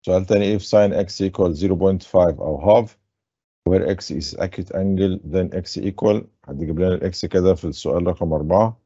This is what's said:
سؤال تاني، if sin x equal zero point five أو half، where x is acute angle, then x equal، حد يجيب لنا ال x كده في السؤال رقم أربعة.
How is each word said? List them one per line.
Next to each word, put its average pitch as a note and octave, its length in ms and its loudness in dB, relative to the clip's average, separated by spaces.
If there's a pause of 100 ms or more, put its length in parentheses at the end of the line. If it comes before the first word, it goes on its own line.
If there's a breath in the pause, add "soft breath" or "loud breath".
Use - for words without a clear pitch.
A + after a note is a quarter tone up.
سؤال F#2 200 2
تاني، G2+ 320 2
if G2 40 -4
sin G#2 300 4
x F#2+ 280 -4
equal F#2+ 320 0
zero F2+ 240 0
point F#2+ 280 0
five F2 360 2
أو D2 200 -4
half، G#2+ 360 4 (720)
where F#2 180 2
x - 240 -4
is D2 280 -8
acute F#2 360 -6
angle, F#2+ 500 0
then F2+ 280 -2
x - 240 -8
equal، G#2+ 480 -2 (200)
حد C#2+ 180 -10
يجيب D#2 160 -6
لنا F#2 160 0
ال F2+ 200 -4
x - 120 -8
كده F#2 280 2
في F2 100 -6
السؤال E2 420 -2
رقم F2 260 -2
أربعة. F2+ 540 0